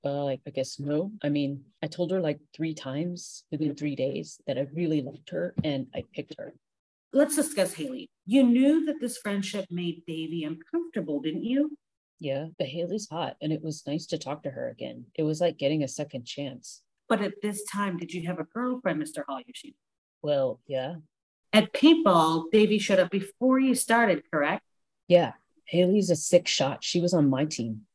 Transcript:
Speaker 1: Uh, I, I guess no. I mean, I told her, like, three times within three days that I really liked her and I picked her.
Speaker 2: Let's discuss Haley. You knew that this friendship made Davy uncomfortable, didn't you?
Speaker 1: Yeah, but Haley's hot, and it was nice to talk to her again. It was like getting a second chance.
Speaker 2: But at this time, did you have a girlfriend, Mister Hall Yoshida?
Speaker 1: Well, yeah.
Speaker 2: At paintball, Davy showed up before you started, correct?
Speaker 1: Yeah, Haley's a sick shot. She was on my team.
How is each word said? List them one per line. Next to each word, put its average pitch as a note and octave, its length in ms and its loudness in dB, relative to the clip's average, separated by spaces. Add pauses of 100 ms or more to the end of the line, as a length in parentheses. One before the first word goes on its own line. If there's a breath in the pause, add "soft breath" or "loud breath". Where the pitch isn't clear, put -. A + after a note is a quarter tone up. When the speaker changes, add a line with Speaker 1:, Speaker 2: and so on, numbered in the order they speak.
Speaker 1:
Uh, C#3+ 220 0
I, C3+ 200 -2
I D3 40 -10
guess - 320 -6
no. D3+ 320 0 (100)
I D3 60 2
mean, C#3 320 0 (200)
I D#3 60 -4
told E3 240 -2
her, F#3 80 2
like, D3+ 220 -2 (120)
three D#3+ 200 -4
times D#3+ 760 -6
within D3 220 -2
three C#3+ 220 -4
days - 520 -4
that C3 100 -2
I C#3 160 -2
really D#3 280 0
liked - 280 -12
her F3 240 -4 (100)
and C#3 320 -2
I - 80 -8 (100)
picked - 240 -10
her. - 180 -14 (560)
Speaker 2:
Let's D4 240 4
discuss - 380 0
Haley. D#3+ 340 -8 (200)
You C4 160 6
knew C4+ 420 6
that D4+ 160 -2
this A#3+ 160 -6
friendship G3+ 540 -4
made F3 340 -4
Davy D#3+ 380 -6
uncomfortable, D#3+ 760 -4
didn't D#3 240 -4
you? C#4 320 0 (440)
Speaker 1:
Yeah, D3 300 -4 (100)
but D3 80 -2
Haley's E3+ 420 -4
hot, D#3 320 -6
and D#3 100 -2
it D#3 120 -4
was D3+ 240 -8
nice D3+ 200 -4
to D#3+ 120 -4
talk D3+ 240 -8
to C#3 80 -8
her B2+ 180 -6
again. B2 360 -12 (100)
It D#3+ 80 -2
was D#3 180 0
like E3 160 0
getting D3 240 0
a C#3 60 -2
second C#3 380 -8
chance. - 580 -12 (240)
Speaker 2:
But G3+ 160 0
at G3+ 180 -6
this G#3 220 -4
time, G3 340 -4
did E3+ 160 -8
you E3+ 140 -6
have F3+ 100 -6
a D#3+ 60 -6
girlfriend, A#3+ 560 -4
Mister D#3 280 -8
Hall C4 160 -8
Yoshida? - 300 -18 (480)
Speaker 1:
Well, C#3 460 0
yeah. C#3 300 -4 (540)
Speaker 2:
At - 220 4
paintball, F3 800 6
Davy G#3+ 260 6
showed G3 220 2
up F3+ 100 4
before B3 480 0
you C4 160 4
started, A3+ 480 2 (100)
correct? D#3 300 0 (460)
Speaker 1:
Yeah, E3+ 240 6 (340)
Haley's F3+ 460 2
a E3 40 4
sick - 320 2
shot. - 360 -2
She - 180 0
was F3 140 2
on D3+ 120 6
my C3+ 180 2
team. A2+ 500 -8